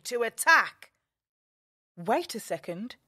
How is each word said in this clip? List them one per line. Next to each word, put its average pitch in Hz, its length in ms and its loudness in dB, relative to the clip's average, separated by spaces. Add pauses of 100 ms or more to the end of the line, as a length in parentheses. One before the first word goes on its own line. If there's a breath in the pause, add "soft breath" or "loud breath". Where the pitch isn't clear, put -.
to 240 180 -2
attack. - 680 2 (1040)
Wait 226 360 -2
a 220 60 -8
second. 180 560 -10 (120)